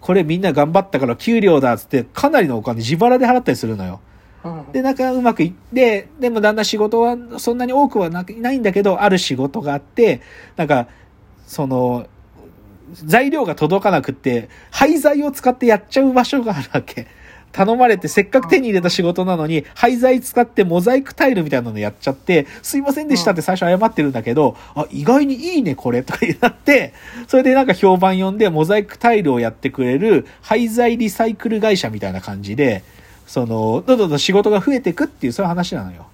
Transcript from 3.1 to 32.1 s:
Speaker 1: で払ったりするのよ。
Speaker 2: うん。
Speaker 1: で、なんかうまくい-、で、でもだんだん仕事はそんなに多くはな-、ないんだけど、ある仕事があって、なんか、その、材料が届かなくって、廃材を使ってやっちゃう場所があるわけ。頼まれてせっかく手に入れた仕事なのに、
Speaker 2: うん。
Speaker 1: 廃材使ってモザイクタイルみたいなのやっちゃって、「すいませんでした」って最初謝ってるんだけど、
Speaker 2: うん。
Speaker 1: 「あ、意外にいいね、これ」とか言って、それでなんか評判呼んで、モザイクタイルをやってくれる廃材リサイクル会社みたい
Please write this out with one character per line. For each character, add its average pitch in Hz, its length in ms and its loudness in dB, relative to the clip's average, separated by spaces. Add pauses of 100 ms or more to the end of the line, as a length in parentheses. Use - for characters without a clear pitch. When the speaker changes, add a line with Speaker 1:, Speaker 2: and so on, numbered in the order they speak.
Speaker 1:
で 254 80 2
払 247 140 2
っ - 40 -8
た 156 80 -2
り 123 60 -2
す - 80 -8
る 110 100 -4
の 95 100 -8
よ。 90 140 -10 (440)
Speaker 2:
う 170 60 -12 (200)
ん。 - 20 -20
Speaker 1:
で、 262 120 -4
な 269 80 0
ん 269 40 -2
か 262 160 -2
う 254 100 -2
ま 240 120 2
く - 80 -2
い-、 180 140 -2 (180)
で、 233 360 2 (100)
で 247 100 0
も 226 120 -2
だ 208 120 4
ん - 20 -2
だ 220 60 -2
ん 208 40 0
仕 214 120 -4
事 214 240 0
は 240 160 0 (220)
そ 240 160 -2
ん - 20 -8
な 247 80 -4
に 254 80 -4
多 277 160 4
く 254 80 -4
は 170 140 -2
な-、 175 120 -6 (140)
な 240 140 -4
い 269 80 -2
ん 233 40 -4
だ 202 80 2
け 202 120 0
ど、 190 180 2
あ 202 80 4
る 190 80 2
仕 - 180 -2
事 139 260 -4
が 143 120 -4
あ 143 40 -4
っ - 20 -6
て、 180 420 0 (340)
な 165 100 -2
ん - 20 -8
か、 135 200 2 (600)
そ - 180 -6
の、 123 400 -2 (880)
材 214 360 2
料 285 160 -2
が 156 100 -6
届 175 280 0
か 208 80 2
な 156 100 2
く - 100 -8
っ - 40 -8
て、 120 340 -4 (220)
廃 311 280 2
材 294 240 2
を 294 80 -4
使 - 160 -4
っ 247 80 2
て 247 100 -4
や 220 120 6
っ - 120 -6
ち - 100 0
ゃ 269 40 4
う 262 100 2
場 247 100 4
所 262 200 -2
が 214 140 -4
あ 139 40 -6
る - 120 -10
わ 131 80 -2
け。 - 260 -14 (460)
頼 202 220 2
ま 247 120 4
れ 214 100 4
て - 100 -8
せ - 140 0
っ 196 80 -2
か 269 120 4
く - 80 -10
手 381 100 4
に 254 80 -2
入 214 60 -2
れ 185 80 2
た 175 80 0
仕 190 120 -2
事 180 240 0
な 185 100 -2
の 156 120 -4
に、 160 120 -2
Speaker 2:
う - 20 -6
ん。 - 120 -14
Speaker 1:
廃 247 240 2
材 254 240 4
使 - 180 -4
っ 240 60 4
て 226 180 0
モ 175 160 2
ザ 233 160 2
イ 269 80 2
ク - 120 -14
タ 302 120 2
イ 262 80 2
ル 180 80 -2
み 151 60 -6
た 139 80 -2
い 120 60 -2
な 117 80 -8
の 107 80 -8
や 104 100 -4
っ 101 100 -12
ち - 80 -6
ゃ 135 40 -2
っ 135 40 -4
て、 156 300 0 (160)
「す - 160 -6
い 277 40 0
ま 277 100 -2
せ 302 120 -4
ん 302 40 -8
で 285 80 2
し 185 80 -2
た」 214 100 2
っ - 20 0
て 165 60 -6
最 185 140 -2
初 180 140 -2
謝 185 140 2
っ 226 100 0
て 156 100 -2
る 147 60 0
ん - 20 -6
だ 117 100 -6
け 117 120 -4
ど、 139 220 2 (200)
Speaker 2:
う - 40 -6
ん。 - 40 -4
Speaker 1:
「あ、 - 80 -8
意 143 120 -10
外 269 220 4
に 269 100 -2 (200)
い 311 40 2
い 254 40 0
ね、 156 100 -2
こ 123 180 -6
れ」 - 120 -2
と - 100 -10
か - 80 -10
言 185 240 -2
っ 233 80 2
て、 262 400 0 (340)
そ 269 100 2
れ 254 60 4
で 254 100 4
な 269 100 4
ん - 20 0
か 220 80 0
評 185 240 4
判 190 220 2
呼 190 120 -2
ん 202 60 -8
で、 214 120 2
モ 156 160 0
ザ 208 120 2
イ 208 80 -2
ク - 140 -20
タ 240 140 4
イ 214 100 2
ル 139 100 0
を 120 60 0
や 117 100 -2
っ 113 40 -12
て - 160 -6
く 135 140 -4
れ 127 140 0
る 175 300 2 (140)
廃 233 260 -2
材 233 300 0
リ 220 120 -2
サ 226 160 -4
イ 220 100 -4
ク - 140 -8
ル 220 100 -2
会 208 180 2
社 120 120 -6
み 110 100 -10
た 98 100 -6
い 92 40 -8